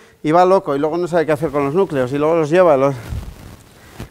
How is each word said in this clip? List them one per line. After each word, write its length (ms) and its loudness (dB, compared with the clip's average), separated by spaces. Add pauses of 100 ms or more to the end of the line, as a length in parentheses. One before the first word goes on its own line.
(220)
y 100 0
va 120 6
loco, 300 2
y 40 -2
luego 200 -2
no 80 -4
sabe 180 0
qué 80 -2
hacer 180 -2
con 140 -2
los 100 -4
núcleos, 380 -2
y 60 -4
luego 160 0
los 160 -2
lleva. 260 4
Los, 180 0 (1160)